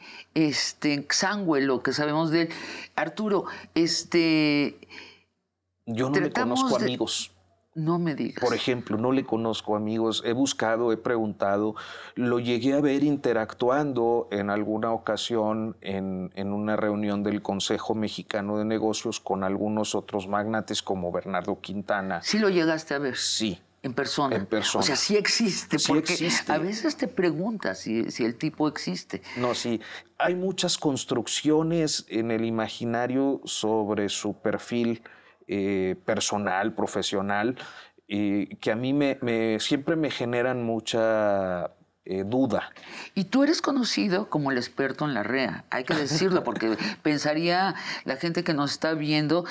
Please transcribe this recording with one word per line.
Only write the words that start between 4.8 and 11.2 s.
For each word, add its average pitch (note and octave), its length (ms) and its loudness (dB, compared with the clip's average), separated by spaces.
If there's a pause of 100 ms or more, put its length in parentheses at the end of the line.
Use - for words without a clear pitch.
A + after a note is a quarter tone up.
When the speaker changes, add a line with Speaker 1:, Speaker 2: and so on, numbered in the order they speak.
Speaker 2:
Yo A#2+ 240 -2
no C#3+ 60 0
le - 60 4
Speaker 1:
tratamos D3 380 0
Speaker 2:
conozco - 180 2
Speaker 1:
de - 80 0
Speaker 2:
amigos. - 460 -4 (420)
Speaker 1:
No D#3+ 240 0
me E3 160 0
digas. B2 280 -4
Speaker 2:
Por A#2+ 120 2
ejemplo, A#2 420 0
no B2 160 2
le C3+ 140 2
conozco A2 500 0
amigos. A2 480 0
He A#2 80 0
buscado, A#2 600 2
he G#2+ 40 2
preguntado. G#2+ 800 0 (400)